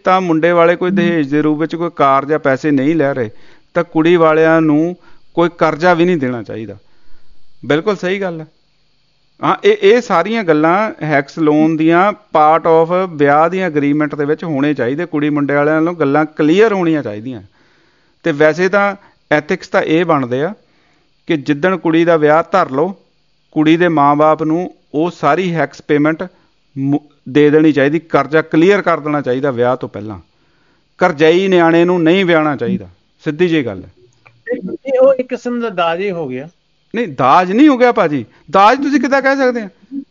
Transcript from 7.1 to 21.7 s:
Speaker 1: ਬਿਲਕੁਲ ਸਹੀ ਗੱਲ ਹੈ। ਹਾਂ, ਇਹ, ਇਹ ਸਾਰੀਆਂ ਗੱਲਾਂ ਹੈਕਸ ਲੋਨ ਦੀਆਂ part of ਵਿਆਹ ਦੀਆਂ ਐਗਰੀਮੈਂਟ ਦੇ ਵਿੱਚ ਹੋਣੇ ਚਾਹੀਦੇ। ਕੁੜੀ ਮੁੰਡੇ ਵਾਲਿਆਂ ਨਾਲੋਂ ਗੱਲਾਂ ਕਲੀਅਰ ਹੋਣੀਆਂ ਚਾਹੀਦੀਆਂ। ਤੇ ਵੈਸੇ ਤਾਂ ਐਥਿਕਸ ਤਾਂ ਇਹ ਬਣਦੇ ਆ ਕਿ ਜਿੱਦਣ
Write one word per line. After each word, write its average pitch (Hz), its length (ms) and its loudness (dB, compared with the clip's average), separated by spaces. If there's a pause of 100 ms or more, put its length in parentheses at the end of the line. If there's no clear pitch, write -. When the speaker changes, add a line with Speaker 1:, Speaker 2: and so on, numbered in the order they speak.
Speaker 1:
ਬਿਲਕੁਲ 165 300 -2
ਸਹੀ 185 240 -6
ਗੱਲ 170 200 -8
ਹੈ। 156 60 -16 (960)
ਹਾਂ, 165 200 0
ਇਹ, 208 180 2
ਇਹ 220 180 4
ਸਾਰੀਆਂ 208 440 -2
ਗੱਲਾਂ 165 480 0 (100)
ਹੈਕਸ 151 360 -2
ਲੋਨ 156 380 2
ਦੀਆਂ 170 360 2
part 156 500 0
of 170 540 0
ਵਿਆਹ 147 320 2
ਦੀਆਂ 185 180 -4
ਐਗਰੀਮੈਂਟ 147 480 -2
ਦੇ 143 100 -4
ਵਿੱਚ 156 200 -4
ਹੋਣੇ 147 300 -2
ਚਾਹੀਦੇ। 139 320 -4
ਕੁੜੀ 151 240 -2
ਮੁੰਡੇ 143 240 -2
ਵਾਲਿਆਂ 143 200 2
ਨਾਲੋਂ 160 200 0
ਗੱਲਾਂ 151 300 0
ਕਲੀਅਰ 170 480 2
ਹੋਣੀਆਂ 165 300 -2
ਚਾਹੀਦੀਆਂ। 110 400 -12 (800)
ਤੇ 165 100 -2
ਵੈਸੇ 156 360 2
ਤਾਂ 202 280 0 (360)
ਐਥਿਕਸ 151 360 -2
ਤਾਂ 190 140 0
ਇਹ 160 220 0
ਬਣਦੇ 135 380 0
ਆ 190 120 -4 (720)
ਕਿ 170 100 -2
ਜਿੱਦਣ 147 400 -2